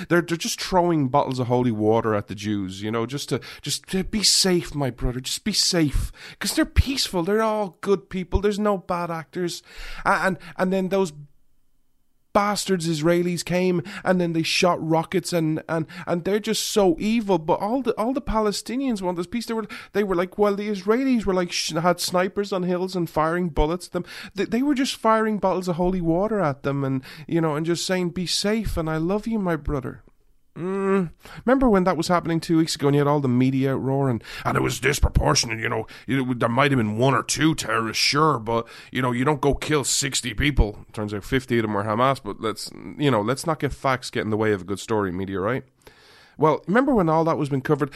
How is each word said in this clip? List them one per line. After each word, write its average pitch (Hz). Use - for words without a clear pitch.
they're, 175
they're 170
just -
throwing 170
bottles 131
of 123
holy 123
water 107
at 101
the 95
Jews, 101
you 107
know, 117
just 139
to, 123
just -
to 185
be 214
safe, -
my 139
brother, 123
just -
be 214
safe. -
'Cause -
they're 311
peaceful. 254
They're 208
all 214
good 196
people. 185
There's 202
no 208
bad 175
actors. 170
A-, 180
and, 185
and 185
then 190
those 190
bastards 196
Israelis 170
came 180
and 185
then 170
they 160
shot 175
rockets 165
and, 156
and, 160
and 170
they're 196
just 214
so 190
evil. 202
But 160
all 233
the, 240
all 226
the 277
Palestinians 214
want 180
this 175
peace. 233
They 233
were, 220
they 208
were 185
like, 180
well, 202
the 208
Israelis 220
were 196
like, 180
sh-, -
had 175
snipers 202
on 180
hills 185
and 170
firing 165
bullets 151
at -
them. 175
They, 190
they 226
were 285
just 254
firing 220
bottles 185
of 175
holy 180
water 190
at 143
them 139
and, 131
you 165
know, 156
and 160
just 170
saying, 180
"Be 175
safe 208
and 160
I 160
love 196
you, 226
my 180
brother." 143
Mm. 190
Remember 262
when 196
that 180
was 165
happening 165
two 160
weeks 160
ago 147
and 143
you 143
had 143
all 147
the 139
media 131
uproar 135
and, 117
and 123
it 131
was 131
disproportionate, 131
you 113
know, 113
it, 127
there 120
might 131
have 139
been 107
one 131
or 110
two 151
terrorists, 110
sure, 147
but, 113
you 127
know, 127
you 123
don't 151
go 139
kill 147
sixty 131
people. 117
Turns 104
out 104
fifty 131
of 113
them 107
were 101
Hamas, 123
but 98
let's, 107
you 147
know, 113
let's 123
not 160
get 139
facts 131
get 117
in 101
the 107
way 107
of 98
a 87
good 95
story, 101
media, 95
right? 120
Well, 151
remember 262
when 185
all 160
that 160
was 143
being 135
covered? -